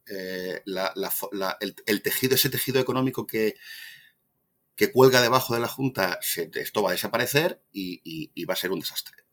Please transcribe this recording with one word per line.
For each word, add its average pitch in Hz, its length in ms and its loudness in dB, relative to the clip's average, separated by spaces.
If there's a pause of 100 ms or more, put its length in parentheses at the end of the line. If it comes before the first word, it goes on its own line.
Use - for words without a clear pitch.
eh, 92 540 -6
la, 95 320 -2
la 95 140 -4
fo-, - 240 -6
la, 98 260 -2
el, 98 160 -6 (100)
el 104 160 0
tejido, 127 340 2
ese 131 140 2
tejido 127 300 0
económico 127 480 0
que, 110 300 -2 (1200)
que - 160 2
cuelga 127 280 8
debajo 120 320 4
de 117 60 2
la 120 80 -2
Junta, 107 540 0
se, 85 320 -4
esto - 280 -4
va 92 100 2
a - 20 0
desaparecer 123 680 0 (120)
y, 92 320 -6
y, 80 280 -8
y 82 120 -8
va 90 80 -2
a - 40 -4
ser 90 140 -2
un 90 80 -2
desastre. - 380 -10 (160)